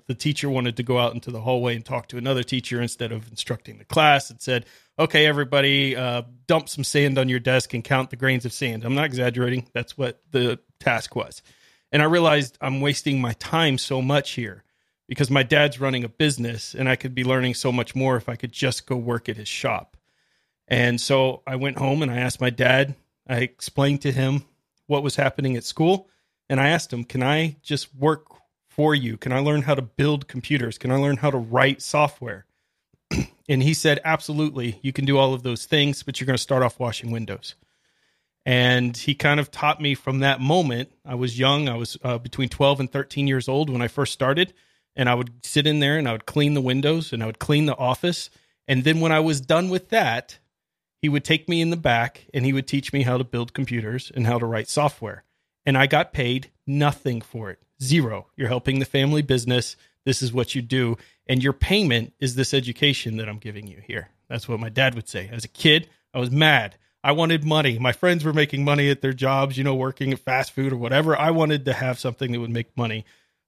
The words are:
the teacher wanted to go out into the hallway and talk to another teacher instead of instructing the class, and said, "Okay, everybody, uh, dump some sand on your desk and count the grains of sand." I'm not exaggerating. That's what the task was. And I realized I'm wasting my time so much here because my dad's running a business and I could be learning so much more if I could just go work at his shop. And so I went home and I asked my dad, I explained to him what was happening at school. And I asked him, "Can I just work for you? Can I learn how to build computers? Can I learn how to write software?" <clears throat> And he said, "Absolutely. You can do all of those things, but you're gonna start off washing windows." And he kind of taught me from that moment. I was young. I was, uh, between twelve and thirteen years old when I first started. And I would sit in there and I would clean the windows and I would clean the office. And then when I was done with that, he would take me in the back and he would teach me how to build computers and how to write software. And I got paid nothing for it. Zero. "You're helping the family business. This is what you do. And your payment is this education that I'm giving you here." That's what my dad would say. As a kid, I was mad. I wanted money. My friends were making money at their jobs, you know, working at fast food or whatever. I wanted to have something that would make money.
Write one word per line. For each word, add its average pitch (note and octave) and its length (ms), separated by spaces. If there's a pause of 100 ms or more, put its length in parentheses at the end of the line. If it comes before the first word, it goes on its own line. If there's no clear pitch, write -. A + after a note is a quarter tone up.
the B2+ 60
teacher D3 360
wanted B2 260
to B2 60
go B2 160
out A#2+ 160
into A#2 160
the A2 100
hallway B2 360
and A2+ 80
talk B2 240
to B2 100
another B2+ 240
teacher A#2+ 400
instead A#2 300
of A2+ 160
instructing A2 500
the G#2+ 60
class, D3+ 460
and A#2 120
said, B2 240 (320)
"Okay, D#3 280
everybody, C#3 720
uh, A#2+ 260 (260)
dump D#3+ 200
some C#3 160
sand C#3 340
on C3 100
your B2+ 120
desk B2+ 320
and A#2 120
count C3 260
the B2 60
grains B2+ 280
of A#2 80
sand." A#2+ 320
I'm B2 100
not D3+ 120
exaggerating. B2 640
That's - 240
what B2+ 240 (120)
the B2 260 (220)
task A#2 340
was. - 260 (520)
And D3 100
I D3+ 40
realized D#3 540
I'm C3+ 200
wasting C#3 400
my A#2+ 140
time D#3 440
so C3 240
much C#3 300
here G#2 320 (440)
because C3 220
my C3+ 140
dad's C#3+ 360
running C3 240
a A2+ 40
business A#2+ 680
and C3 140
I B2+ 80
could B2+ 180
be B2+ 100
learning B2+ 300
so - 160
much B2 240
more C3 220
if A2+ 120
I A#2+ 60
could A#2+ 180
just - 340
go C3 100
work A#2+ 320
at G#2+ 80
his G#2+ 120
shop. - 480 (720)
And A#2+ 340
so C3 460
I C3+ 80
went C3 240
home C#3 240
and C3 80
I A#2+ 60
asked B2 240
my B2+ 100
dad, C3 460 (320)
I B2 100
explained C#3 640
to C#3 100
him C3 320 (420)
what C#3+ 160
was C#3 140
happening C3+ 400
at A#2 80
school. F#3 440 (400)
And C3+ 120
I C#3 80
asked E3 240
him, A#2+ 100
"Can B2+ 200
I D3+ 400
just - 320
work D3+ 320 (420)
for D3+ 260
you? A#2+ 220
Can B2+ 160
I B2+ 60
learn D3 240
how C#3+ 120
to C3 80
build C#3+ 460
computers? B2 500
Can B2+ 140
I C3+ 40
learn C#3 200
how C#3+ 140
to C3+ 80
write C3 440
software?" B2+ 640 (640)
<clears throat> - 380
And C3 140
he D3+ 120
said, D3 300
"Absolutely. D3+ 800
You C3+ 100
can C#3 120
do C#3 140
all C3+ 160
of B2 100
those A#2+ 220
things, C#3+ 360
but - 180
you're B2+ 60
gonna B2+ 120
start C3 240
off A#2+ 160
washing A#2 340
windows." G#2+ 420 (880)
And B2 520
he C#3+ 180
kind D3 260
of C#3 100
taught D3 300
me C#3+ 160
from C3+ 240
that C3+ 200
moment. C3+ 520 (120)
I B2+ 120
was B2 200
young. C#3 320
I A#2 80
was, A#2 280
uh, B2 140
between B2 300
twelve C#3 300
and C3 120
thirteen C#3 360
years C3 220
old C#3+ 220
when B2 120
I A#2 60
first - 240
started. C#3+ 400 (420)
And B2+ 140
I B2 60
would A#2+ 300
sit D3 220
in D3+ 140
there C#3+ 180
and C#3 100
I A2+ 40
would A2 140
clean D3 280
the C#3+ 80
windows C#3+ 500
and A2+ 120
I - 20
would A2 140
clean D3+ 260
the C3+ 100
office. C3+ 540 (360)
And C#3 180
then D#3+ 160
when D#3+ 120
I D#3 80
was D#3 220
done E3 260
with F#3 220
that, C3 480 (640)
he D3+ 80
would C#3+ 120
take D#3+ 280
me E3+ 100
in E3 80
the E3+ 80
back A#2+ 560
and C3 140
he C3+ 80
would C3+ 120
teach C#3 280
me C#3 80
how B2 160
to C3 40
build A#2+ 300
computers A#2+ 640
and A#2+ 120
how A#2+ 120
to A#2 80
write A2+ 240
software. A#2 540 (420)
And C3+ 100
I C#3 100
got D3+ 280
paid B2+ 360 (160)
nothing C#3 540
for A2 300
it. - 80 (240)
Zero. B2+ 540
"You're C3+ 120
helping B2+ 300
the C3+ 80
family C#3+ 340
business. B2 560 (300)
This C3+ 160
is A#2+ 100
what A#2+ 220
you C3 80
do. A#2+ 340 (300)
And B2+ 160
your C#3 100
payment C#3 680
is B2+ 160
this C3 200
education B2 640
that A2 100
I'm G#2 100
giving G#2 280
you G2 200
here." G#2 220 (200)
That's A#2 200
what A2+ 120
my A2+ 100
dad B2+ 240
would A#2 160
say. G2 200
As A#2 140
a - 40
kid, D#3+ 420 (240)
I B2+ 60
was B2 100
mad. C#3 460 (280)
I C#3+ 80
wanted D#3+ 320
money. D3+ 340
My B2 140
friends F3 320
were D#3 80
making D3 320
money C#3+ 240
at C#3 140
their C3+ 100
jobs, C3+ 460
you C3+ 60
know, C#3 100
working C3 400
at A#2+ 60
fast C3 320
food C3+ 200
or B2 60
whatever. C#3 380
I D#3+ 160
wanted D3+ 340
to C3 80
have B2+ 240
something B2 340
that A#2+ 80
would A#2 80
make A#2 260
money. A2 300 (440)